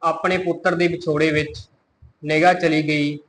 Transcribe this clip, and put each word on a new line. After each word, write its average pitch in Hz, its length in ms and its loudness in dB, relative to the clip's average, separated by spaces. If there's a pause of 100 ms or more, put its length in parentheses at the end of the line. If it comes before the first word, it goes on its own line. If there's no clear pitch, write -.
ਆਪਣੇ 175 340 0
ਪੁੱਤਰ 175 380 -2
ਦੇ 175 120 2
ਵਿਛੋੜੇ 160 440 0
ਵਿੱਚ - 380 -4 (560)
ਨਿਗਾਹ 156 280 4
ਚਲੀ 160 300 0
ਗਈ, 147 340 -2 (120)